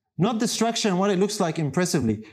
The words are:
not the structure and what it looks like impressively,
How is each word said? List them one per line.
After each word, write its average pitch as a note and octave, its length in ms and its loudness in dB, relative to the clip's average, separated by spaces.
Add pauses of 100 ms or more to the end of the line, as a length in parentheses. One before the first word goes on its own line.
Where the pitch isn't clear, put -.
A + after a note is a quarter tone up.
(160)
not A3 240 0
the A#3+ 80 0
structure A3+ 400 0
and F3+ 100 2
what G3+ 120 2
it F#3 80 2
looks G3+ 200 0
like E3 200 -2
impressively, C3+ 760 0